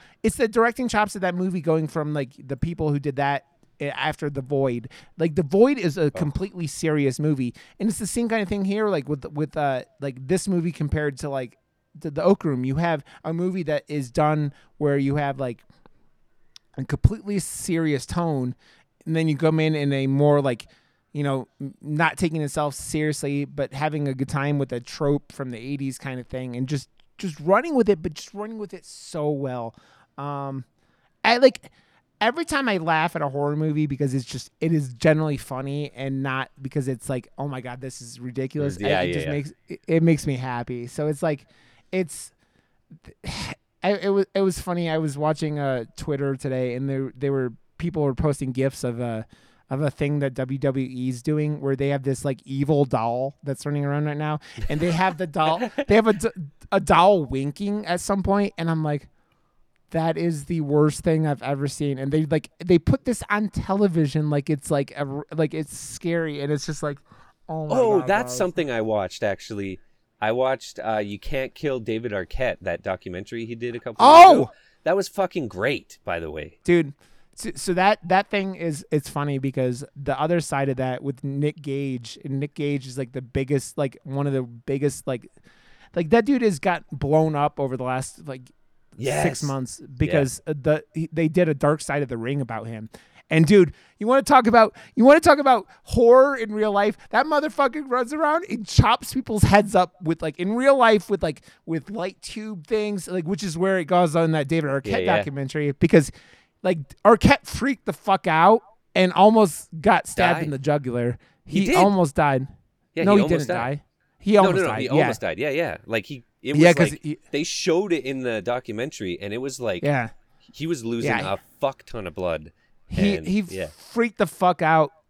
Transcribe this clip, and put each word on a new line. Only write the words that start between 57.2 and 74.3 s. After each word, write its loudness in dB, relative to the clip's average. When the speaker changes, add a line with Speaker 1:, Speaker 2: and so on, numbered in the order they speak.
Speaker 1:
winking -4
at -2
some -2
point, 0
and -2
I'm 0
like, -4
"That -2
is -2
the -4
worst 2
thing 2
I've -2
ever -4
seen." -4
And -4
they, 2
like, -2
they 6
put 2
this -2
on 0
television 0
like -2
it's, -4
like, 0
a -6
r-, -8
like, 0
it's -8
scary, -6
and -4
it's -4
just -8
like, -6
"Oh -8
my -2
Speaker 2:
Oh, 4
Speaker 1:
God, -2
Speaker 2:
that's 0
Speaker 1:
guys." -6
Speaker 2:
something -2
I -2
watched, -4
actually. -6
I 0
watched, -4
uh, -2
You -6
Can't -6
Kill -4
David -6
Arquette, -4
that -6
documentary -8
he -10
did -8
a -12
couple 0
years 12
Speaker 1:
Oh! 12